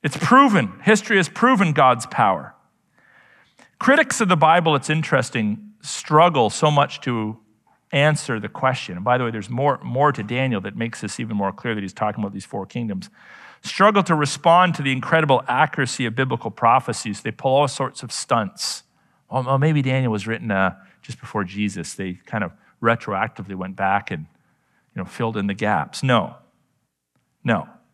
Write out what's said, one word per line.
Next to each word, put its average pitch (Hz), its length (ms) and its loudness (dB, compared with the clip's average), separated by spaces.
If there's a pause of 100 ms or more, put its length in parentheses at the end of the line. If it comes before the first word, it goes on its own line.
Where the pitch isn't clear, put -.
It's - 140 -4
proven. 208 680 4
History 208 340 2
has 175 100 2
proven 202 460 2
God's 131 320 4
power. 95 500 0 (1200)
Critics 277 420 4
of 196 80 2
the 180 80 4
Bible, 160 380 4
it's 131 140 -2
interesting, 127 840 -2 (100)
struggle 156 680 4
so 151 220 2
much 139 300 0
to 113 360 -4 (540)
answer 143 480 0
the 110 80 -8
question. - 480 -4
And 90 80 -10
by 123 140 2
the 127 80 -2
way, 113 60 -2
there's 104 180 -8
more, 131 340 0
more 135 300 0
to 107 100 -6
Daniel 120 380 -2
that 101 160 -10
makes 113 240 -8
this 104 180 -8
even 113 160 -6
more 98 160 -2
clear 110 240 -6
that 104 60 -6
he's 95 100 -8
talking 107 320 -4
about 101 100 -8
these 98 120 -12
four 98 200 -10
kingdoms. 101 440 -8 (520)
Struggle 202 420 4
to 170 120 2
respond 165 600 2
to - 60 -8
the 135 100 0
incredible 143 560 2
accuracy 131 580 0
of 110 100 -4
biblical 123 360 -4
prophecies. 117 680 0
They 113 100 -6
pull 135 240 0
all 143 120 4
sorts - 360 -6
of 110 80 -12
stunts. - 720 -4 (460)
Well, 131 140 -4
well, 135 140 0
maybe 147 240 2
Daniel 131 300 0
was 104 140 -2
written, 113 260 -4
uh, 95 240 2 (260)
just - 180 -14
before - 240 -6
Jesus. 95 500 -6
They 95 200 -8
kind 101 300 -6
of 87 80 -6 (300)
retroactively 107 720 -4
went 92 200 -10
back 98 360 -2
and, 78 160 -10 (680)
you 95 60 -8
know, 90 40 -6
filled 110 320 -6
in 101 100 -2
the 101 60 -2
gaps. 101 500 -2
No. 120 320 0 (1080)
No. 98 240 -2 (260)